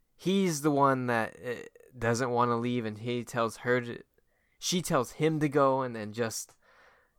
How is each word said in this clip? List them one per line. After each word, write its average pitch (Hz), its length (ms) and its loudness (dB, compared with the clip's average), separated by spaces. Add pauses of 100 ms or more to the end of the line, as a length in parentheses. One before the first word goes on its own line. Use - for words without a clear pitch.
(160)
he's 175 460 0
the 151 80 4
one 135 360 4
that, 117 380 0
uh, 123 60 -6 (460)
doesn't 117 340 0
wanna 120 260 4
leave, 120 280 -2
and 107 140 -8
he 120 260 -4
tells 117 340 -2
her 123 220 2
to, 120 180 -10 (600)
she 175 240 -2
tells 139 300 0
him 156 280 0
to 151 80 2
go, 135 340 2
and 123 140 -6
then 107 160 -10
just, 113 420 -6 (640)